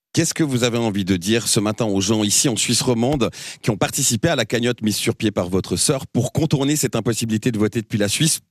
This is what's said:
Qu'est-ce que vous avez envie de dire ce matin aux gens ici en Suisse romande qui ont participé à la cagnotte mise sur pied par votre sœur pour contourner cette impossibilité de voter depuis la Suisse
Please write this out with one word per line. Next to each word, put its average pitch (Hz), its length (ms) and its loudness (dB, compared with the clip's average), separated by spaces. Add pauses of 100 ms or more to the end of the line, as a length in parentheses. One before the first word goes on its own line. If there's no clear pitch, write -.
(120)
Qu'est-ce 160 220 0
que 160 100 2
vous 127 200 0
avez 117 120 2
envie 104 300 0
de 95 100 2
dire 101 320 0
ce - 100 2
matin 107 280 -2
aux 98 160 0
gens 107 200 2
ici 104 280 2
en 107 60 -2
Suisse - 260 0
romande 123 480 0 (320)
qui - 80 -2
ont 98 80 -2
participé 143 500 0
à 156 80 2
la 117 80 0
cagnotte 120 380 0
mise 104 140 0
sur - 200 -2
pied 107 140 0
par 92 180 -4
votre 92 280 -2
sœur - 300 0
pour - 260 -2
contourner 147 440 2
cette - 180 -2
impossibilité 113 560 0
de 110 80 -2
voter 107 220 0
depuis 104 180 -4
la 101 100 2
Suisse - 320 0 (100)